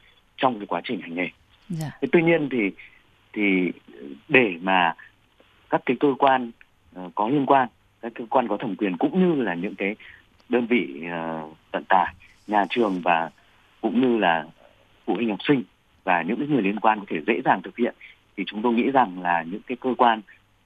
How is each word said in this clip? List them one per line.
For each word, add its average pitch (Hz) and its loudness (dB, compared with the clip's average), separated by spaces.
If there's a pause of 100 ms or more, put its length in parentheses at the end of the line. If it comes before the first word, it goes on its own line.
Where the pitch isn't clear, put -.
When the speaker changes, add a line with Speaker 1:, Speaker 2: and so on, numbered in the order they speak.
(360)
Speaker 1:
trong 127 0
cái 101 -10
quá 87 -4
trình 104 -6
hành 82 -12
nghề. 87 -4 (400)
Speaker 2:
Dạ. 160 -6 (100)
Speaker 1:
Thế 131 -2
tuy 170 6
nhiên 160 2
thì, 107 0 (640)
thì 95 2 (560)
để 123 2
mà 92 2 (760)
các 160 0
cái 127 0
cơ 143 4
quan, 131 2 (440)
ờ, 90 -12
có 107 0
liên 139 0
quan, 131 4 (340)
các 117 -10
cơ 120 -10
quan 123 2
có 101 -2
thẩm 98 -6
quyền 95 -2
cũng 160 0
như 165 2
là 92 -2
những 90 -6
cái 101 -6 (520)
đơn 120 0
vị, 80 -2
ờ, 82 -6 (240)
vận 95 -6
tải, 90 4 (320)
nhà 104 2
trường 101 0
và 82 0 (500)
cũng 113 0
như 120 4
là 82 2 (600)
phụ 98 0
huynh 113 -2
học 95 -4
sinh 135 4 (420)
và 87 2
những 95 -2
cái 147 -6
người 135 2
liên 101 0
quan 107 2
có 98 -14
thể 85 -4
dễ 120 0
dàng 113 2
thực - -14
hiện, 117 -2 (420)
thì 98 -4
chúng 107 -8
tôi 120 2
nghĩ 120 2
rằng 95 0
là 87 0
những 85 -10
cái 123 -8
cơ 127 -2
quan 117 4 (460)